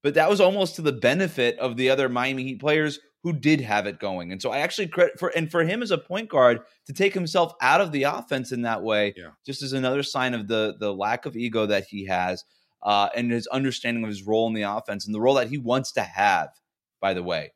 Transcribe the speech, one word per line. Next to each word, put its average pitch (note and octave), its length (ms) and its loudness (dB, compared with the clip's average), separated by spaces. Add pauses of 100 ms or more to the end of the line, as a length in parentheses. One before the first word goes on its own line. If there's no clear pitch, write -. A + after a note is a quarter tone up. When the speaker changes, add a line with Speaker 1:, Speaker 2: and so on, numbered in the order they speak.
Speaker 1:
But C#3+ 100 2
that D#3+ 160 6
was G3+ 100 4
almost F#3+ 360 4
to E3+ 60 -10
the D3 120 2
benefit B2 640 0
of B2 160 -2
the B2+ 140 2
other C3+ 180 2
Miami B2+ 360 -2
Heat C3 180 -8
players D3+ 380 0 (240)
who F3 100 -2
did D3 260 4
have G#2 280 0
it F#2+ 120 -8
going. F#2 320 -6
And G2 100 -10
so A#2 100 -4
I C3+ 80 -2
actually F#3 280 -4
credit F3 320 2
for, F3+ 100 -2
and E3 220 -2
for E3+ 140 2
him G#3+ 160 -2
as A3 100 -4
a D#3+ 60 2
point G#3+ 320 -8
guard A#2+ 300 6 (260)
to C#3 80 -16
take G3 200 2
himself E3+ 480 0
out D3 200 6
of E3+ 100 -2
the C#3 120 0
offense C3+ 500 -4
in A#2+ 80 -4
that A2+ 220 -2
way, G#2 340 2
Speaker 2:
Yeah. E2+ 140 -18 (140)
Speaker 1:
just C#3 160 -10
as C3+ 120 -6
another C3 300 0
sign B2+ 300 -2
of G#2+ 140 -6
the, G#2+ 320 0
the G#2 140 -2
lack G#2+ 320 -4
of C#3+ 100 -10
ego A2+ 300 -2
that G2+ 220 0
he G2 180 -12
has, F#2 400 -2 (380)
uh, G2+ 300 2
and A#2+ 160 -2
his A#2 180 -2
understanding B2 560 -4
of G#2+ 60 -6
his G2 140 -10
role A2 240 2
in A2+ 60 -2
the G#2+ 80 -4
offense G2+ 440 -6
and G#2+ 80 -6
the G#2+ 60 -4
role B2+ 160 6
that A#2+ 140 2
he D3 80 -6
wants B2 360 0
to A2+ 100 0
have, F2 460 2 (520)
by G2 120 0
the F2+ 100 -4
way E2 320 -4